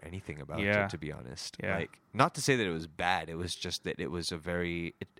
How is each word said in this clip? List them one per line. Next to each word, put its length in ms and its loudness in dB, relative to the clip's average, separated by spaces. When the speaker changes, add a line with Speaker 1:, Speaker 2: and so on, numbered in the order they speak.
Speaker 1:
anything 360 -8
about 200 -4
Speaker 2:
Yeah. 240 4
Speaker 1:
it, 60 -2
to 80 -6
be 120 -4
honest. 500 -10
Speaker 2:
Yeah. 180 0
Speaker 1:
Like, 200 -4
not 220 6
to 60 -4
say 120 6
that 100 4
it 80 2
was 140 -2
bad. 420 2
It 80 -6
was 200 -2
just 280 -4
that 140 -2
it 120 -2
was 200 -2
a 60 -4
very, 640 -2
it, 80 -8